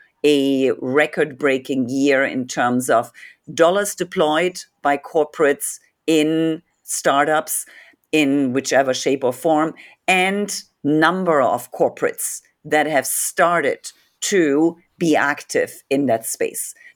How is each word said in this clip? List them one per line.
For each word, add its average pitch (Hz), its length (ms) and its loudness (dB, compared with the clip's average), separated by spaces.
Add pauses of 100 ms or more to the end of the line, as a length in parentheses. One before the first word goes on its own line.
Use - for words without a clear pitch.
(240)
a 139 500 4
record-breaking 135 1160 -2
year 135 340 2
in 123 240 -4
terms 123 440 -2
of 117 200 2 (440)
dollars 185 400 2
deployed 180 640 -2 (220)
by 143 160 0
corporates 147 840 -2 (260)
in 160 560 0 (200)
startups 151 840 0 (480)
in 139 400 2
whichever 131 400 2
shape 135 320 -2
or 127 80 0
form, 156 400 0 (340)
and 196 580 -2 (180)
number 160 580 2
of 120 320 0
corporates - 720 -4 (240)
that 151 200 0
have 147 200 0
started - 840 -4 (280)
to 165 540 0 (220)
be 165 180 0
active - 760 -2
in 135 160 0
that 113 180 0
space. - 500 -8 (220)